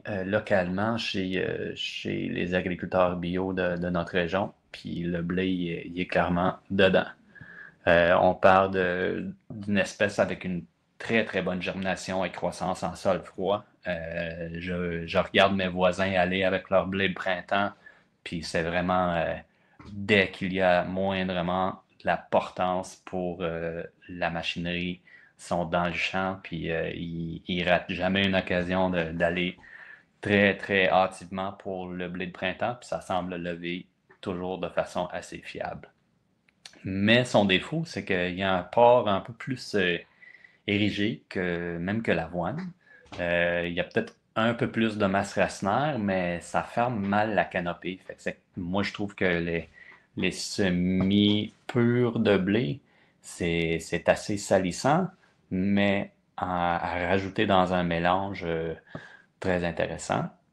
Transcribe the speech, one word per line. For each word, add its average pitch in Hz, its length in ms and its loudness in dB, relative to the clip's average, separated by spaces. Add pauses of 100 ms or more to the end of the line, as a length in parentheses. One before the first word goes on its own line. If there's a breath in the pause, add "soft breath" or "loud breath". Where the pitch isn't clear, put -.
euh, 95 160 -6
localement 101 720 0
chez, 95 480 -2
euh, 82 300 -4
chez 98 540 -6
les 90 260 -2
agriculteurs 90 600 2
bio 90 360 -2
de, 90 240 -2
de 87 140 -2
notre 85 220 -2
région. 95 400 0 (180)
Puis 95 300 -10
le 85 220 -2
blé, 92 260 -2
il 87 240 -2
est, 85 140 -8
il 87 140 -8
est 92 60 -2
clairement 87 500 2 (140)
dedans. 95 360 4 (840 loud breath)
Euh, 85 320 6
on 92 140 6
parle 95 360 6
de, 92 640 0 (160)
d'une 104 280 -2
espèce 95 400 0
avec 92 260 0
une 90 200 -4 (340)
très, 113 260 0
très 95 180 -2
bonne 92 180 -2
germination 95 640 -4
et 87 60 -4
croissance 87 540 -4
en 90 100 -4
sol 92 300 0
froid. 101 400 -2 (240)
Euh, 82 640 -6
je, 87 520 -4
je 82 140 0
regarde 98 380 4
mes 92 100 0
voisins 92 460 2
aller 92 320 2
avec 92 260 0
leur 90 160 4
blé 95 220 0
de 92 60 -2
printemps, 95 580 -2 (500 loud breath)
puis 82 220 -8
c'est 87 180 -2
vraiment, 90 540 0
euh, 82 180 -2 (560 soft breath)
dès 101 400 4
qu'il 95 220 -4
y 95 80 0
a 87 240 4
moindrement 92 1000 -2 (220)
de - 20 -2
la 87 100 2
portance - 880 -2
pour, 90 360 -4
euh, 82 420 -4 (260)
la 87 220 -4
machinerie, 87 720 -4
ils - 420 -20
sont 87 200 -2
dans 87 220 2
le 87 60 -2
champ, 95 520 -2
puis, 80 260 -6
euh, 82 240 -2
ils, 85 540 -8
ils 87 200 0
ratent 87 220 2
jamais 92 340 2
une 95 120 2
occasion 90 540 0
de, 85 200 -2
d'aller 87 480 0 (640 loud breath)
très, 101 360 4
très 98 320 2
hâtivement 95 600 0
pour 92 380 -10
le 90 180 -6
blé 90 220 -6
de 87 40 -10
printemps, 104 460 -4
puis - 100 -20
ça 82 120 -6
semble 90 340 -4
lever 87 520 -6 (340)
toujours 92 380 -6
de 85 100 -6
façon 90 380 -4
assez 87 320 -12
fiable. - 500 -12 (960)
Mais 104 400 4
son 113 200 4
défaut, 98 400 2
c'est 101 200 -8
qu'il 90 340 -2
y 98 60 -2
a 95 100 2
un 90 80 2
port 120 460 6
un 98 120 2
peu 104 120 -14
plus, - 420 -10
euh, 92 240 2 (720 loud breath)
érigé 101 600 0
que, 87 500 -4
même 101 240 -4
que 113 100 0
l'avoine. 87 580 -4 (480 soft breath)
Euh, 87 480 0
il 87 80 -4
y 87 60 -2
a 87 40 -2
peut-être - 320 -4 (200)
un 113 180 2
peu 117 160 -2
plus 113 260 0
de 104 100 4
masse 98 280 0
racinaire, 113 640 0
mais 92 420 0
ça 87 220 -2
ferme 117 420 -2
mal 104 300 2
la 87 100 4
canopée. 87 640 -4
Fait - 80 -14
que - 80 -20
c'est, 90 160 -6 (180)
moi, 95 280 0
je 98 80 -4
trouve 104 240 -8
que - 80 0
les, 85 440 0 (480 loud breath)
les 92 140 0
semis 95 1200 2 (140)
purs 120 540 2
de 104 160 6
blé, 110 440 0 (400 soft breath)
c'est, 85 600 -2
c'est - 280 -2
assez 90 300 2
salissant, 110 680 2 (420 soft breath)
mais 101 640 0 (240)
à, 87 400 0
à 87 320 -4
rajouter 95 380 0
dans 92 280 4
un 90 80 2
mélange, 90 640 0
euh, 82 280 -2 (640 loud breath)
très 90 240 0
intéressant. 85 680 -2 (220)